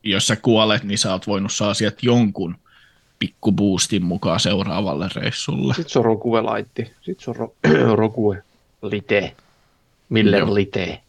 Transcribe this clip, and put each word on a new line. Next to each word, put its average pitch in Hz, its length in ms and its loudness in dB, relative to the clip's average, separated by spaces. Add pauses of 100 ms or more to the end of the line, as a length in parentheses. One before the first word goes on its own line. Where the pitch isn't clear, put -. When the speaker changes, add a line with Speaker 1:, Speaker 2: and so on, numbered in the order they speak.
Speaker 1:
jos 101 240 0
sä 117 80 2
kuolet, 110 480 2
niin 101 140 -4
sä 101 140 -2
oot 95 160 -6
voinut 98 240 -2
saada 101 220 -2
sieltä 104 280 -2
jonkun 107 540 2 (640)
pikku - 320 -2
boostin 95 540 0
mukaan 87 340 -2
seuraavalle 95 760 -2
reissulle. 135 580 -4
Speaker 2:
Sit 165 160 -6
se - 100 2
on 113 60 4
roguelite. 110 880 -2 (100)
Sit - 180 -10
se - 120 -12
on 117 40 -12
ro-, 117 200 -8 (240)
<clears throat> 110 220 4
roguelite. 104 1300 -2 (720)
Mille 104 280 4
Speaker 1:
Joo. 101 180 0
Speaker 2:
lite? 95 540 -2